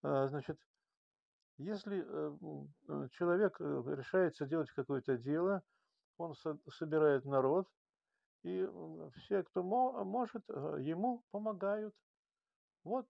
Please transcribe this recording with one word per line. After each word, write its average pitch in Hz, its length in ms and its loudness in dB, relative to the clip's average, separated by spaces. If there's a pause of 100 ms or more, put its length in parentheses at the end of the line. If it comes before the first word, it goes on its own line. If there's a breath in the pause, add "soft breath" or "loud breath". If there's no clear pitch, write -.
А, 139 260 2
значит, 147 300 -6 (1000)
если, 196 480 -4
э, 151 360 -4
м, 147 320 -10 (140)
э, 143 240 -4
человек, 175 480 2
э, 170 40 -6 (320)
решается 160 500 2
делать 147 260 -2
какое-то 135 460 0
дело, 165 440 0 (560)
он 165 180 -6
со-, 151 220 -6 (140)
собирает 151 540 4
народ, 139 420 4 (760)
и, 180 160 -2
м, 165 520 -6
все, - 320 -2
кто - 200 -4
мо-, 226 400 2
может, 226 460 -2
э, 147 320 -4
ему 202 500 -2
помогают. 208 640 -4 (880)
Вот. 220 260 -4